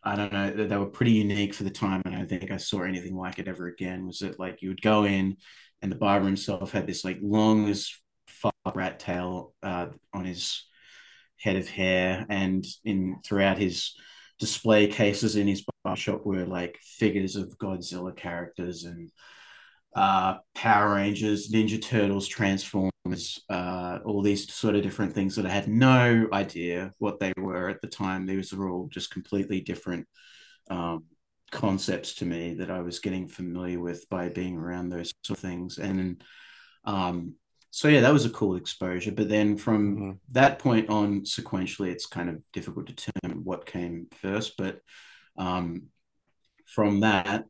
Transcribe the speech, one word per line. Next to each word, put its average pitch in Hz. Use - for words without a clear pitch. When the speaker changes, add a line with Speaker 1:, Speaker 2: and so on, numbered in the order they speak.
Speaker 1:
I 101
don't 101
know, 98
they, 104
they 101
were 98
pretty 120
unique 101
for -
the 98
time, 95
and 95
I -
don't 101
think 95
I 98
saw 95
anything 92
like 92
it 98
ever 90
again, 90
was 90
that, 98
like, 92
you 95
would 92
go 107
in 95
and 98
the -
barber 101
himself 95
had 95
this, 92
like, 92
long 107
as 101
fuck -
rat 92
tail, 90
uh, 90
on 95
his 90
head 95
of 92
hair, 92
and 95
in, 95
throughout 98
his 90
display 107
cases 104
in 101
his 98
barber 95
shop -
were, 95
like, 87
figures 95
of 95
Godzilla 90
characters 87
and, 85
uh, 95
Power 104
Rangers, 104
Ninja 110
Turtles, 98
Transformers, 95
uh, 90
all 104
these 101
sort 107
of 101
different 98
things 95
that 101
I -
had 98
no 120
idea 92
what 101
they 95
were 92
at 95
the 90
time. 92
These 95
were 95
all 90
just -
completely 98
different, 87
um, 85
concepts 95
to 92
me 85
that 87
I 90
was 87
getting 92
familiar 90
with 87
by 90
being 90
around 90
those 85
sort 101
of -
things. 90
And, 92
um, 90
so, -
yeah, 147
that 131
was 123
a -
cool 95
exposure. 92
But 98
then 104
from 104
Speaker 2:
Mm-hmm. 98
Speaker 1:
that 135
point 113
on, 101
sequentially, 95
it's -
kind 85
of 78
difficult -
to -
determine 87
what 90
came 85
first. 101
But, 95
um, 90
from 104
that 104